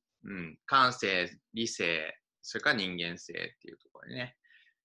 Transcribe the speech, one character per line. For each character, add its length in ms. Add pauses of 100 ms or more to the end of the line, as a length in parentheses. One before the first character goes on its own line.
(240)
う 100
ん。 320
感 280
性、 360 (240)
理 140
性、 480 (260)
そ 160
れ 40
か 100
ら 60
人 200
間 200
性 160
っ 20 (240)
て 100
い 40
う 40
と 140
こ 100
ろ 80
で 60
ね、 200 (500)